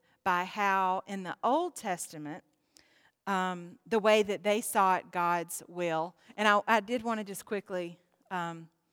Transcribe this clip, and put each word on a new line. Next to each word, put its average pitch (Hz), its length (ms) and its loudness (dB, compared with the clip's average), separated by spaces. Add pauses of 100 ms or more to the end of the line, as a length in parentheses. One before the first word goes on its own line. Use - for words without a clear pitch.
(240)
by 180 220 2
how 190 600 0
in 196 160 -8
the 180 220 -8
Old 311 320 0
Testament, 165 680 -8 (840)
um, 185 580 -2
the 220 140 0
way 214 240 6
that 185 200 -4
they 208 160 2
sought 190 520 2
God's 175 560 -2
will. 170 480 -2 (200)
And 214 120 2
I, 208 200 6
I 220 120 4
did 220 240 -4
wanna 226 200 -4
just 196 220 -12
quickly, 180 540 -6 (320)
um, 165 380 -6 (240)